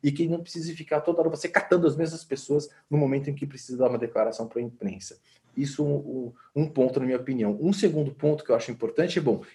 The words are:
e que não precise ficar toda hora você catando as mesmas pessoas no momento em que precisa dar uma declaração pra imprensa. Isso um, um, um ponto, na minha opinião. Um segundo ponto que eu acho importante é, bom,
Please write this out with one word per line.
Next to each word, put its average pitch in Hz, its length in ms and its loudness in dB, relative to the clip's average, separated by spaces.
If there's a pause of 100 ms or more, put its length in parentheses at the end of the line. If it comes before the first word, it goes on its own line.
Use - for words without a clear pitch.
e 147 100 4
que 160 160 0
não 170 140 -2
precise 170 320 -10
ficar 156 280 -2
toda 170 180 2
hora 165 100 2
você 156 180 -2
catando 180 380 4
as 143 100 4
mesmas 160 280 -2
pessoas 143 460 -2 (200)
no 147 80 2
momento 139 320 2
em 143 60 -4
que 139 100 -8
precisa 127 320 -10
dar 123 120 4
uma 123 100 0
declaração 113 480 -2
pra 120 140 -6
imprensa. 101 580 -10 (360)
Isso 143 280 -2
um, 143 500 -4 (220)
um, 147 80 2
um 156 40 0
ponto, 127 320 2
na 131 60 0
minha 127 120 0
opinião. 117 420 -2
Um 170 140 2
segundo 151 380 2
ponto 151 320 0
que - 80 -2
eu 117 40 6
acho - 160 -2
importante 151 480 0
é, - 20 4
bom, 123 200 2 (140)